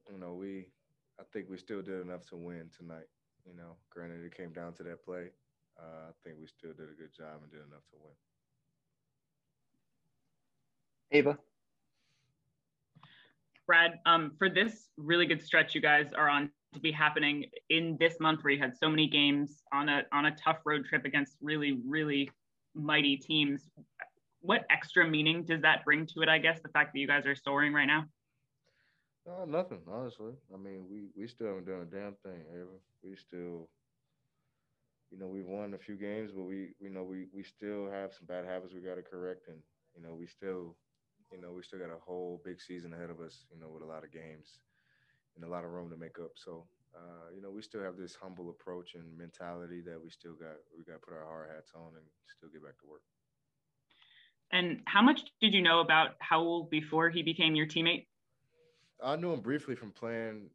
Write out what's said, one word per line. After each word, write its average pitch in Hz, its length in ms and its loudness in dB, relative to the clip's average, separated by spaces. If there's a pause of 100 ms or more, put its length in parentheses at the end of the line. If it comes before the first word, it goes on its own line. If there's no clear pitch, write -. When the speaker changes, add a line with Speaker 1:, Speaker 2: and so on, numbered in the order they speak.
(120)
Speaker 1:
you 95 80 -16
know, 87 140 -12
we, 95 340 -12 (520)
I 95 40 -20 (100)
think 95 160 -10
we 92 80 -12
still 101 240 -12
did 92 200 -10
enough 87 260 -12
to 92 80 -18
win 85 420 -14
tonight. 82 300 -18 (400)
You 90 80 -20
know, 85 220 -20 (120)
granted, 85 340 -14
it 85 120 -16
came 87 160 -12
down 85 220 -12
to 85 100 -16
that 85 200 -14
play. 90 260 -10 (500)
Uh, 80 300 -18
I - 20 -20 (120)
think 78 160 -18
we 80 80 -18
still 80 260 -20
did 78 160 -18
a 78 120 -20
good 73 140 -20
job 78 260 -18
and 73 100 -20
did 76 100 -20
enough 73 280 -20
to 73 140 -20
win. 76 100 -20 (3000)
Speaker 2:
Ava. 143 260 6 (2250)
Speaker 3:
Brad, 165 400 6
um, 165 320 6
for 190 120 4
this 202 480 0
really 165 280 4
good 160 160 2
stretch 156 320 4
you 147 80 -2
guys 147 320 4
are 147 160 4
on 143 220 2 (220)
to 143 60 -16
be 156 120 0
happening 151 540 2 (240)
in 165 300 2
this 165 200 4
month 156 240 2
where 143 100 4
you 143 60 2
had 127 180 0
so 156 120 2
many 156 180 6
games 143 640 2
on 143 160 2
a, 143 240 4
on 143 140 2
a 151 100 2
tough 160 300 2
road 147 200 2
trip 147 200 0
against 139 360 0
really, 147 440 0
really 143 440 0 (460)
mighty 147 400 4
teams, 143 540 2 (720)
what 131 280 2
extra 165 380 4
meaning 160 360 2
does 160 180 0
that 156 240 6
bring 151 200 4
to 160 160 -6
it, 160 80 6
I 160 80 8
guess, 160 240 4
the 151 80 -14
fact 147 240 2
that 139 60 -4
you 139 80 0
guys 143 180 4
are 139 100 2
soaring 143 380 2
right 147 140 4
now? 156 180 4 (1200)
Speaker 1:
Uh, 180 180 -8
nothing, 160 340 -2 (120)
honestly. 113 420 -8 (200)
I 95 40 -14
mean, 95 300 -12
we, 101 200 -12 (100)
we 107 100 -10
still 113 200 -8
haven't 95 180 -8
done 92 160 -8
a 85 40 -12
damn 98 360 -10
thing, 87 220 -14 (100)
Ava. 90 240 -16 (240)
We 95 140 -16
still, 87 540 -12 (1400)
you 95 80 -20
know, 95 80 -12
we've 95 220 -10
won 101 260 -8
a 92 60 -12
few 104 160 -14
games, 104 360 -8
but 95 120 -10
we, 95 360 -10
we 98 100 -16
know 95 140 -10
we, 92 300 -10
we 98 80 -14
still 104 480 -10
have 98 240 -8
some 85 140 -20
bad 90 180 -8
habits 92 300 -10
we 87 60 -14
gotta 90 200 -10
correct. 90 460 -12
And, 80 100 -18 (380)
you 85 80 -20
know, 82 100 -16
we 82 140 -14
still, 90 480 -10 (560)
you 92 100 -20
know, 87 120 -16
we 90 100 -16
still 95 160 -16
got 87 100 -12
a 82 160 -14
whole 90 400 -8
big 90 160 -12
season 87 320 -14
ahead 85 160 -12
of 82 100 -14
us, 82 320 -18
you 82 80 -20
know, 80 100 -18
with 78 120 -18
a 78 60 -16
lot 78 160 -14
of 73 80 -20
games 78 480 -20 (760)
and 82 80 -18
a 85 60 -12
lot 87 140 -6
of 85 80 -10
room 87 180 -10
to 82 80 -14
make 82 220 -16
up. 82 160 -12
So, 82 300 -16 (300)
uh, 85 400 -20
you 98 60 -18
know, 98 80 -14
we 107 140 -14
still 107 180 -12
have 92 160 -8
this 90 180 -14
humble 90 360 -14
approach 90 420 -14
and 82 240 -18
mentality 87 640 -14
that 82 200 -14
we 82 100 -18
still 85 220 -20
got, 78 280 -18 (160)
we 82 60 -20
gotta 80 160 -18
put 82 160 -18
our 78 100 -14
hard 80 280 -12
hats 78 200 -18
on 82 220 -20
and 80 100 -20 (220)
still - 220 -20
get 76 140 -20
back 69 140 -20
to 71 100 -20
work. 76 140 -20 (1500)
Speaker 3:
And 180 340 0
how 202 160 6
much 269 200 8 (200)
did 214 120 4
you 196 80 4
know 170 180 6
about 160 400 6
Howell 165 500 2
before 156 400 2
he 165 140 -2
became 160 320 2
your 151 100 2
teammate? 165 400 0 (1000)
Speaker 1:
I 139 120 -2
knew 170 180 -2
him 127 80 -4
briefly 135 340 -4
from 107 160 -14
playing, 113 640 -8